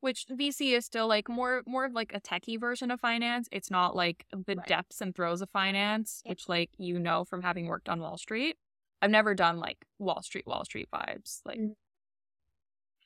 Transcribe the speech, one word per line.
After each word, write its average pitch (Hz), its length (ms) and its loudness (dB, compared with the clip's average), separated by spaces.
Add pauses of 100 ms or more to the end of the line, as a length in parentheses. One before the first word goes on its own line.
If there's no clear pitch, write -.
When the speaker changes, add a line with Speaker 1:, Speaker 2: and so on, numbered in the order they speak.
Speaker 1:
which 262 280 -2
V 277 220 0
C 269 240 2
is 240 100 2
still, 226 220 0
like, 214 220 2
more, 247 380 0
more 262 180 0
of, 254 80 -4
like, 226 200 -4
a 202 80 -4
techie 220 380 -4
version 240 320 -2
of 247 100 -2
finance. 240 500 0
It's - 200 -6
not, 180 240 4
like, 175 360 2
the 196 240 -4
Speaker 2:
Right. 185 120 -6
Speaker 1:
depths - 340 0
and 190 140 -4
throes 175 260 0
of 196 100 -8
finance, 202 760 0
Speaker 2:
Yeah. 226 80 -4
Speaker 1:
which, - 160 -10
like, 170 300 2
you 175 200 -2
know 170 260 2
from 180 180 -6
having 175 240 -2
worked 165 220 -4
on 170 120 -2
Wall 165 160 -8
Street. 269 400 -4 (440)
I've 202 100 6
never 214 240 8
done, 170 240 4
like, - 260 -8 (140)
Wall 180 240 0
Street, - 240 -10
Wall - 180 -2
Street - 280 -8
vibes. - 520 -6
Like, - 140 -6
Speaker 2:
Mm. 214 140 -2 (1300)